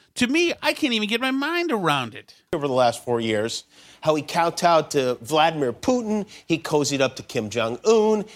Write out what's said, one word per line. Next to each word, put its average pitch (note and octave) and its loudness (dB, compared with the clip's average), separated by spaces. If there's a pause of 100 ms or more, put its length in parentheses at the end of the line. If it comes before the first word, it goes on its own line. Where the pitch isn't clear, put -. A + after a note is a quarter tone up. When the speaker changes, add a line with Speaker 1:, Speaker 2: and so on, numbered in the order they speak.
(160)
Speaker 1:
To B3 0
me, E4 2
I D4+ 0
can't C#4 -2
even G#3+ 0
get A#3 -2
my C4 -2
mind D#4+ -2
around C#3+ -2
it. - -20 (180)
Speaker 2:
Over D3 -2
the C3 0
last A#2+ 2
four A#2+ 0
years, A2 -2 (380)
how D#3 2
he D3 -2
kowtowed E3 0
to B2+ 0
Vladimir D3+ 0
Putin, G#3+ -2 (220)
he E3 0
cozied C#3+ 0
up C3+ 0
to - -14
Kim A2 -6
Jong-un, G#3 2 (120)